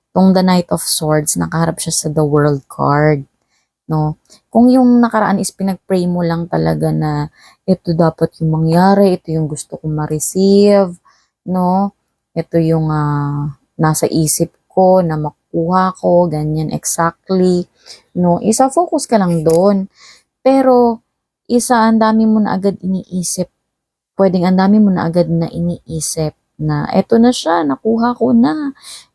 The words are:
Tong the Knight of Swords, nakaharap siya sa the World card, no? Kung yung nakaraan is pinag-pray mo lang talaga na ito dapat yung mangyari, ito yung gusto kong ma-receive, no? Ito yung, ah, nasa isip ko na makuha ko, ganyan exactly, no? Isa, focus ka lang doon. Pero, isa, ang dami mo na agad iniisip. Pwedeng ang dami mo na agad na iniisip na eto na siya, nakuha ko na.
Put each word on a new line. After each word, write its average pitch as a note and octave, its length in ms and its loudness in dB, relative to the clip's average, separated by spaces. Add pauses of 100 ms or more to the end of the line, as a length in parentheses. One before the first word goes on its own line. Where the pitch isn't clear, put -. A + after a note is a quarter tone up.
(140)
Tong F#3 240 4
the F#3 80 2
Knight F3+ 240 0
of F3 160 -4
Swords, D3+ 480 -2
nakaharap E3 480 -4
siya - 80 -10
sa - 240 -4
the D#3 80 0
World D3 480 0
card, C#3+ 560 0 (640)
no? D#3 320 -4 (320)
Kung A#3+ 160 4
yung B3 320 4
nakaraan G#3+ 400 0
is F#3+ 80 -6
pinag-pray F#3+ 560 -4
mo F3 160 -2
lang E3+ 240 -2
talaga D#3+ 480 -2
na D3+ 400 -4 (320)
ito F3 320 -2
dapat D#3+ 400 -2
yung D#3+ 240 -2
mangyari, F#3 560 2
ito - 160 -8
yung D#3+ 160 -2
gusto - 320 -14
kong D#3 160 -4
ma-receive, G3 960 2 (560)
no? F#3 480 -2 (400)
Ito E3 240 -2
yung, D#3+ 320 0
ah, D3 640 -4 (160)
nasa D#3 320 0
isip D#3+ 480 -2 (160)
ko F#3 320 4
na D#3+ 160 -2
makuha E3+ 800 -4
ko, F3 320 0
ganyan D3+ 400 -4
exactly, F3+ 960 -2 (480)
no? F3 320 2
Isa, C4 240 2
focus E4+ 400 -2
ka A#3 80 2
lang F3 240 0
doon. F#3+ 480 2 (560)
Pero, B3+ 560 2 (480)
isa, A#3+ 320 0
ang A3+ 160 4
dami A3 320 2
mo G#3+ 80 2
na G3 240 -2
agad G3 160 -2
iniisip. F3+ 720 -6 (640)
Pwedeng F#3 320 0
ang F#3 160 2
dami G3+ 160 4
mo G#3 160 4
na E3+ 160 -2
agad F3 240 0
na E3 160 -2
iniisip D#3+ 880 -6 (220)
na D3+ 320 -4
eto - 240 0
na A#3+ 160 4
siya, E4 320 -2
nakuha A#3+ 560 -2
ko B3 160 2
na. C#4+ 400 0 (400)